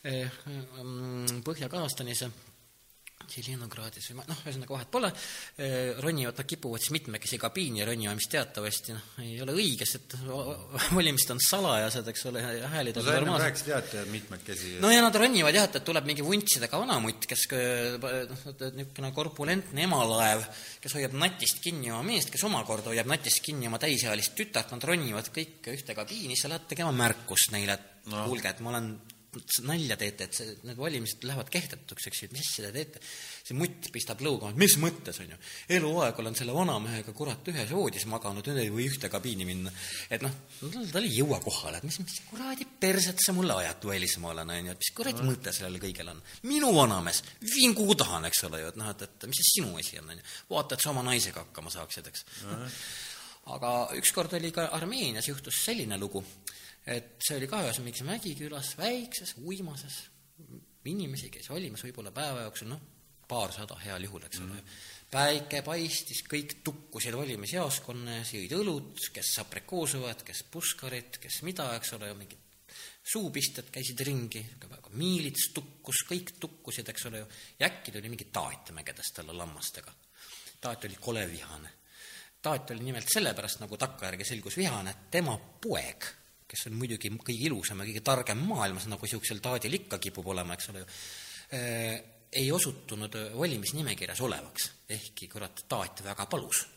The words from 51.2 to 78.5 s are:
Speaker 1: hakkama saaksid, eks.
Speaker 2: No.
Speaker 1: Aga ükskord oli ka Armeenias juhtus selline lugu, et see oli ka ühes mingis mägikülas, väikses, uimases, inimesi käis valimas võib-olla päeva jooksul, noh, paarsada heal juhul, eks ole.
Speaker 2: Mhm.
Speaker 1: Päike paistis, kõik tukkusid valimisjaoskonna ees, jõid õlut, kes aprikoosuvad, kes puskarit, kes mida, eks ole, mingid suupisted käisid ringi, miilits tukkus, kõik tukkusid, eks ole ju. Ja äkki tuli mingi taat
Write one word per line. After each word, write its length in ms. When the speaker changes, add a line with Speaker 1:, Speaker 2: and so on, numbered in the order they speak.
Speaker 1:
hakkama 260
saaksid, 320
eks. 180
Speaker 2:
No. 180
Speaker 1:
Aga 180
ükskord 400
oli 160
ka 240
Armeenias 480
juhtus 380
selline 340
lugu, 240
et 300
see 140
oli 100
ka 160
ühes 160
mingis 240
mägikülas, 720
väikses, 540
uimases, 540
inimesi 480
käis 160
valimas 320
võib-olla 320
päeva 300
jooksul, 260
noh, 120
paarsada 520
heal 240
juhul, 220
eks 160
ole. 160
Speaker 2:
Mhm. 160
Speaker 1:
Päike 500
paistis, 640
kõik 360
tukkusid 520
valimisjaoskonna 1040
ees, 180
jõid 220
õlut, 420
kes 160
aprikoosuvad, 840
kes 160
puskarit, 720
kes 200
mida, 340
eks 200
ole, 220
mingid 240
suupisted 720
käisid 320
ringi, 380
miilits 640
tukkus, 540
kõik 320
tukkusid, 520
eks 160
ole 140
ju. 80
Ja 100
äkki 220
tuli 200
mingi 200
taat 440